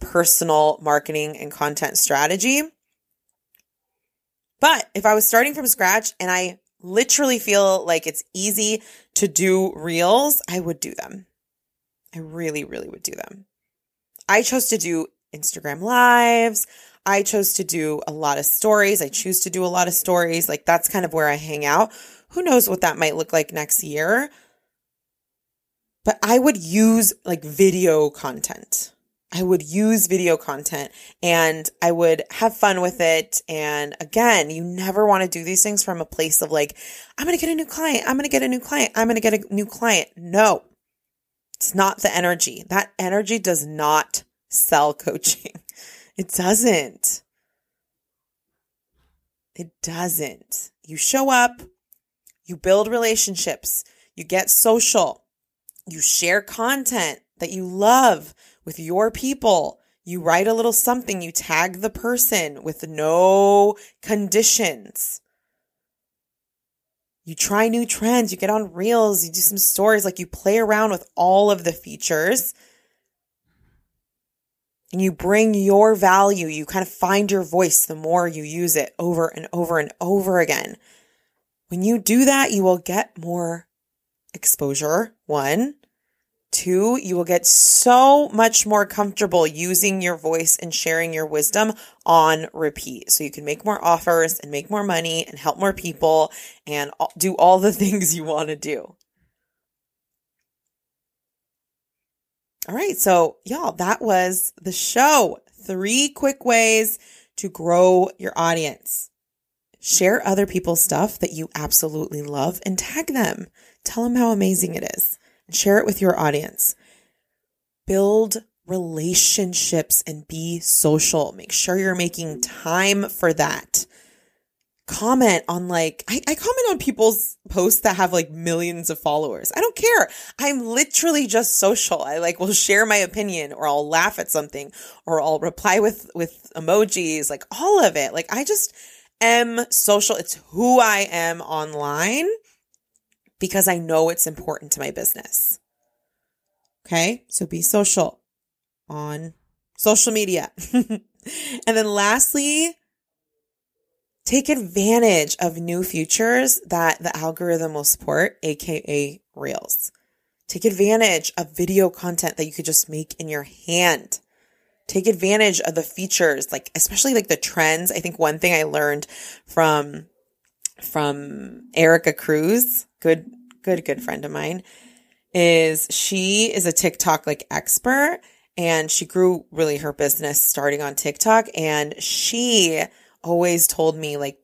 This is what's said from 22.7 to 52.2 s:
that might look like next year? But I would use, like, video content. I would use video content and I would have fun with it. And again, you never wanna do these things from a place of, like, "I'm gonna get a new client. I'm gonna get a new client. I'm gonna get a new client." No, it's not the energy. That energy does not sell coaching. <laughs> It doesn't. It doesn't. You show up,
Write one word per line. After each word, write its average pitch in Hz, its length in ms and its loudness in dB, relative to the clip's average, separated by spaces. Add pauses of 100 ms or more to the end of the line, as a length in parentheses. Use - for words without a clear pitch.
that 165 160 0
might 156 180 -2
look 156 160 -6
like 156 200 0
next 151 300 -4
year? 165 460 -2 (1800)
But - 180 0
I 226 160 4
would 262 180 4
use, 214 560 2 (120)
like, 165 200 -6
video 160 680 4
content. - 840 -8 (380)
I 180 120 -4
would 180 200 2
use 196 440 2
video 175 320 2
content 143 520 -8 (320)
and 160 460 2 (140)
I 170 100 4
would 165 380 2
have 220 260 0
fun 196 240 2
with 180 200 -2
it. 160 460 0
And 151 540 -6
again, 202 480 2
you 160 160 -8
never 185 420 -2
wanna 190 220 2
do 170 160 -8
these 185 180 0
things 208 220 0
from 180 160 -6
a 156 60 -6
place 160 340 -2
of, 156 100 -6
like, 147 260 -2 (420)
"I'm 285 80 -6
gonna 349 100 0
get 330 140 -2
a 330 40 0
new 311 120 -4
client. 311 400 -2
I'm 262 100 -2
gonna 285 120 -4
get 269 140 0
a 262 60 -2
new 254 120 -2
client. 285 340 -2
I'm 226 120 2
gonna 226 140 0
get 220 140 2
a 208 200 -6
new 202 120 -2
client." 208 500 0
No, 180 460 2 (960)
it's - 180 -4
not 190 260 2
the - 140 -2
energy. 175 540 -2
That 196 300 -2
energy 196 400 -2
does 170 280 -2
not 151 580 0 (240)
sell 147 460 2
coaching. - 640 -4
<laughs> - 60 -20 (540)
It 185 160 -8
doesn't. 185 880 0 (2250)
It 170 160 -16 (120)
doesn't. 165 880 -8 (120)
You 156 120 -14
show 269 340 0
up, 247 320 2 (840)